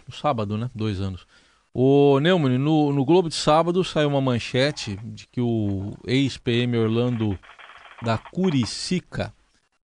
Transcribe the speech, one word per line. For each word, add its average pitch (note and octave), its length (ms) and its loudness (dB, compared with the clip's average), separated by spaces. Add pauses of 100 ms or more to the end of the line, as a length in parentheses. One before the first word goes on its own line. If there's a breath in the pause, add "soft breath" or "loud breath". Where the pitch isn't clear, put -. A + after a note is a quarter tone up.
no B2 60 -16
sábado, G#2+ 440 -4
né? A#2+ 160 -6
Dois G#2+ 280 -4
anos. F#2+ 260 -8 (460)
Ô, C#3 480 4
Neumann, D3+ 360 2
no, D3 360 2
no C#3+ 100 2
Globo E3 240 4
de D3+ 80 -8
sábado E3 480 2
saiu D3+ 240 0
uma C#3+ 140 0
manchete B2+ 840 -2
de G#2+ 240 -14
que - 140 -6
o G#2 500 -2 (160)
ex-P B2 560 0
M A#2+ 140 -2
Orlando A2+ 600 0 (640)
da A2+ 160 0
Curicica - 1160 -2 (500)